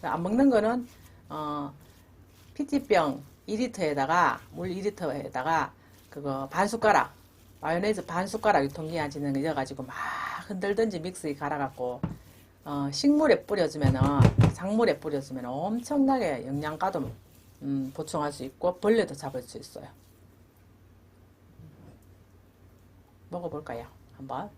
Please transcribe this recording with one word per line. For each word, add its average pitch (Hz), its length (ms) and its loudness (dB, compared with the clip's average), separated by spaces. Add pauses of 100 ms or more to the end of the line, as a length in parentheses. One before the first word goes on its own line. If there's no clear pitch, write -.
안 165 220 -2
먹는 240 260 4
거는, 240 380 2 (420)
어, 147 440 -6 (800)
피티병 185 680 2 (260)
이 208 100 -4
리터에다가, 170 840 2 (140)
물 175 180 -6
이 185 100 -6
리터에다가 156 920 -2 (360)
그거 139 420 -6
반 190 160 2
숟가락, 208 460 4 (480)
마요네즈 175 440 0
반 180 220 -2
숟가락 208 380 4
유통기한 156 440 -4
지는 143 240 -2
거 135 60 0
넣어가지고 135 440 -2
막 127 120 -12 (520)
흔들든지 202 540 -2
믹스에 160 340 -6
갈아갖고, 139 680 -4 (640)
어, 143 260 -2
식물에 294 540 4
뿌려주면은, 151 560 2 (520)
작물에 214 460 2
뿌려주면은 135 500 -6
엄청나게 226 1000 0
영양가도, 151 640 -2 (520)
음, 139 320 -2
보충할 151 360 -4
수 143 140 -10
있고 175 340 -2
벌레도 208 360 2
잡을 135 280 -8
수 - 140 -16
있어요. - 300 -16 (3500)
먹어볼까요? 147 560 -8 (320)
한번. 135 400 -8